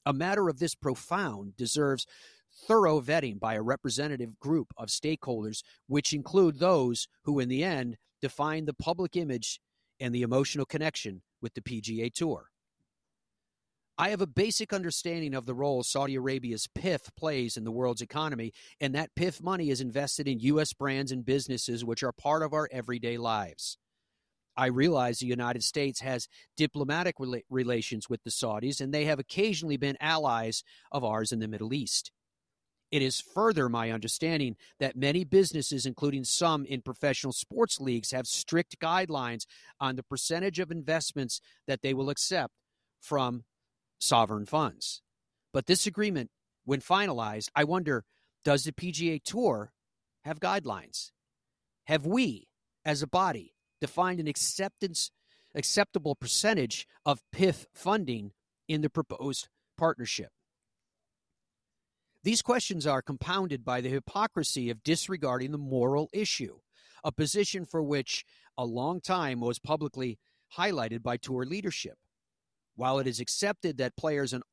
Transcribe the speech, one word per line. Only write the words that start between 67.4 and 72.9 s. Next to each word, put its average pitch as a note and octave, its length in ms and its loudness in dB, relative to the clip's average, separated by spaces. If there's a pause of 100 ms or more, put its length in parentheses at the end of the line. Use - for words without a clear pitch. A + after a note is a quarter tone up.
for D#3+ 180 -2
which C#3 400 -2 (340)
a B2+ 80 -2
long B2+ 360 -2
time D3+ 400 0
was A#2+ 180 0
publicly C3+ 580 -2 (400)
highlighted A#2+ 460 -2
by A#2+ 140 -2
tour B2+ 280 -4
leadership. F#3 520 -6 (800)
While C3 220 0